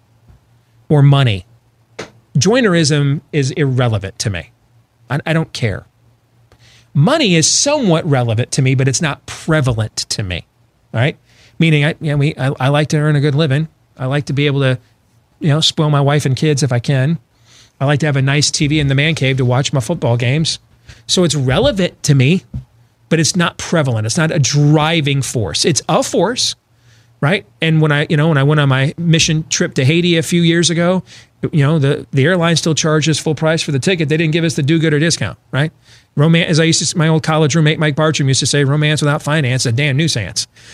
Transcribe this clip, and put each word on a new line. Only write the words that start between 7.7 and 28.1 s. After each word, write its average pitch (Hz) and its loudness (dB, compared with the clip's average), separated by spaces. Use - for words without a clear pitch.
relevant 120 0
to 147 0
me, 131 2
but 131 0
it's 135 -2
not 151 -4
prevalent 123 -2
to - -8
me, 90 -8
all 113 -2
right? 135 0
Meaning, 151 2
I, 165 -2
you 156 -4
know, 147 -2
we, 143 0
I, 131 -2
I 127 0
like 147 0
to 156 -2
earn 151 0
a 143 0
good 143 0
living. 151 0
I 135 -8
like 143 -4
to 147 -6
be 143 0
able 139 0
to, 131 0
you 170 0
know, 151 2
spoil 151 0
my 143 2
wife 143 0
and 131 0
kids 147 0
if 127 0
I 120 0
can. 139 0
I 135 -2
like 147 2
to 156 0
have 143 0
a 139 0
nice 143 0
T - -2
V 151 0
in 139 0
the 135 0
man 151 2
cave 135 0
to 131 0
watch 123 0
my 139 -2
football 123 -2
games. 131 -2
So 185 0
it's 156 0
relevant 185 0
to 143 2
me, 139 2
but 160 2
it's - -2
not 175 -2
prevalent. 131 -2
It's 113 -6
not 160 0
a 165 -2
driving 147 2
force. 101 -4
It's 160 0
a 196 0
force, 233 -2
right? 180 -2
And 160 2
when 151 2
I, 147 0
you 156 2